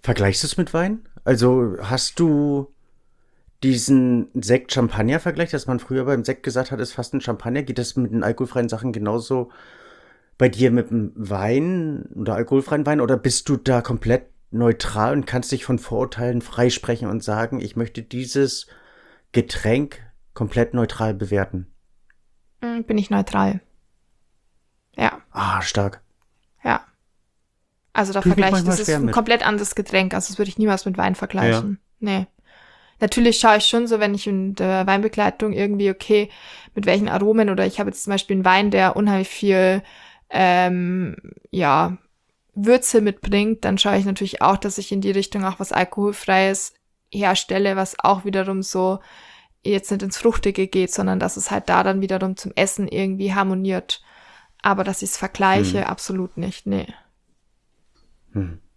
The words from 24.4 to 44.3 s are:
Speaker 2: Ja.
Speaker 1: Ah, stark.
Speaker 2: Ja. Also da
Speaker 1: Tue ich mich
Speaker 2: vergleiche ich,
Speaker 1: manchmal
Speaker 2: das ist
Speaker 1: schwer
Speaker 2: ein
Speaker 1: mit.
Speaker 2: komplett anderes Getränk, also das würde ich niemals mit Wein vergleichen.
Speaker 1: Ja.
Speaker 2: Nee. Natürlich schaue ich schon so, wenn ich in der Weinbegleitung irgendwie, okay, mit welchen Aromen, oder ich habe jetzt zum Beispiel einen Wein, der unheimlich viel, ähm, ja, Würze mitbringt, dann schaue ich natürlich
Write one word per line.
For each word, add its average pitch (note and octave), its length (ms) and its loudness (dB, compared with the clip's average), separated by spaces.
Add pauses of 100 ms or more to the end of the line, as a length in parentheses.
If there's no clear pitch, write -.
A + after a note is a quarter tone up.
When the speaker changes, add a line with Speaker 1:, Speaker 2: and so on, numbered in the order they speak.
Speaker 2:
Ja. - 260 -2 (100)
Speaker 1:
Ah, G2 300 -2
stark. G2 400 -4 (600)
Speaker 2:
Ja. - 220 -2 (1080)
Also G3 200 -2
da G3 80 -2
Speaker 1:
Tue F#3 100 4
ich F3 60 4
mich G3 80 4
Speaker 2:
vergleiche F#3+ 60 2
ich, F#3 140 2
Speaker 1:
manchmal F3+ 120 2
Speaker 2:
das - 40 -2
ist - 60 -2
Speaker 1:
schwer D3+ 120 0
Speaker 2:
ein C#3 80 0
Speaker 1:
mit. A#2 80 0
Speaker 2:
komplett A#3 320 0
anderes G#3 280 -2
Getränk, F#3+ 400 -2
also F3+ 140 -4
das F#3+ 100 -10
würde G3+ 120 -2
ich - 80 -10
niemals G#3 260 2
mit F#3+ 140 -4
Wein F#3 180 0
vergleichen. G#3 640 -2 (200)
Speaker 1:
Ja. G3+ 180 -2
Speaker 2:
Nee. F#3+ 80 -4 (760)
Natürlich A3+ 380 4
schaue A3 180 6
ich G#3 100 2
schon A#3 220 2
so, A3+ 100 2
wenn G#3 160 2
ich G3+ 140 -6
in G3 260 -2
der F#3 320 0
Weinbegleitung G#3 640 0
irgendwie, G3+ 380 0
okay, G#3 400 2 (440)
mit G3+ 120 -2
welchen G3+ 220 4
Aromen, G#3 420 2
oder F#3+ 160 2
ich F#3+ 140 -4
habe G3 100 -2
jetzt - 140 -8
zum G3+ 80 -4
Beispiel G3 240 -2
einen F#3+ 80 0
Wein, F#3+ 260 4
der F#3+ 240 4
unheimlich G3 340 2
viel, F#3+ 540 2 (480)
ähm, F3+ 840 2 (340)
ja, E3+ 480 2 (580)
Würze A3+ 440 4
mitbringt, G#3 640 0
dann G3 140 0
schaue G3+ 200 2
ich G3 60 2
natürlich G3 360 -4